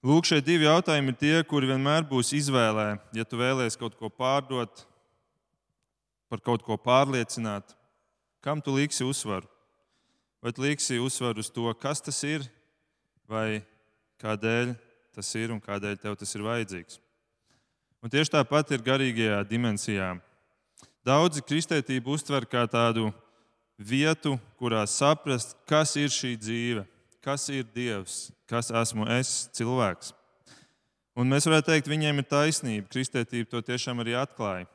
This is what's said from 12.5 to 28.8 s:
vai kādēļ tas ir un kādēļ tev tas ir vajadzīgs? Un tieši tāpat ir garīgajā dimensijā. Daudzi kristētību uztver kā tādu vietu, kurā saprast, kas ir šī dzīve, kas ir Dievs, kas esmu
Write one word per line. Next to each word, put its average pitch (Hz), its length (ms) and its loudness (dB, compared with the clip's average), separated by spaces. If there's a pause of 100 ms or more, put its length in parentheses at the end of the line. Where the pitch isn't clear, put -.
vai 107 400 -4 (560)
kādēļ 113 540 -2 (420)
tas 98 140 -10 (100)
ir 117 160 -4
un 104 80 -8
kādēļ 101 380 -6
tev 104 180 -6
tas - 160 -8
ir 104 80 -6
vajadzīgs? 104 560 -6 (1040)
Un 117 80 -10
tieši 147 220 2
tāpat 147 420 2
ir 113 80 -4
garīgajā 117 640 2
dimensijā. 104 600 -2 (1000)
Daudzi 147 400 4
kristētību 143 680 -2
uztver 139 260 -2
kā 120 240 0
tādu 113 460 2 (680)
vietu, 139 560 0 (240)
kurā 113 320 2
saprast, 139 720 0
kas 151 320 2
ir 147 160 0
šī 123 240 -4
dzīve, 113 500 -4 (380)
kas 139 240 -4
ir 135 240 -4
Dievs, 113 560 -6 (160)
kas 117 320 -4
esmu 113 400 0